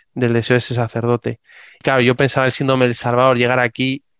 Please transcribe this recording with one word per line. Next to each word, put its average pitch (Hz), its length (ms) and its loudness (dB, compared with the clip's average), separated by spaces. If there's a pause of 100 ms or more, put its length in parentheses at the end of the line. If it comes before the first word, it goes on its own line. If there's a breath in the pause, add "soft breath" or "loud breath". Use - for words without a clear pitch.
(140)
del 120 180 0
deseo 117 220 0
de 120 60 2
ser 117 160 -6
sacerdote. 117 640 -4 (420 loud breath)
Claro, 135 200 2
yo 120 140 4
pensaba 135 300 0
el 127 60 0
síndrome 131 340 0
del 120 80 -2
Salvador, 123 440 2
llegar 123 220 0
aquí 131 440 -4 (160)